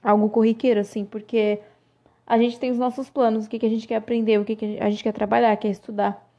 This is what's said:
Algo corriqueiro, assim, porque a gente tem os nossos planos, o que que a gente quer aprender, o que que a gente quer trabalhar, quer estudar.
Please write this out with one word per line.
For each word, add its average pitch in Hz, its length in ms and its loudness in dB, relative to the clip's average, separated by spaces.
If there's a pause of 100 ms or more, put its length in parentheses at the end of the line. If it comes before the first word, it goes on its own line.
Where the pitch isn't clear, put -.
Algo 208 280 4
corriqueiro, 226 500 2
assim, 202 240 -6
porque 208 560 -2 (640)
a 233 120 0
gente 240 200 2
tem 254 140 -4
os 240 60 -2
nossos 247 320 -4
planos, 220 380 0
o - 20 -20
que 226 100 -6
que 233 60 -2
a 220 40 4
gente 220 160 -2
quer 226 120 -2
aprender, 220 420 2
o 208 60 -2
que 220 100 -2
que 208 240 -6
a 208 100 0
gente 208 140 -4
quer 214 100 -2
trabalhar, 214 440 2
quer 208 120 -4
estudar. 202 540 -4 (160)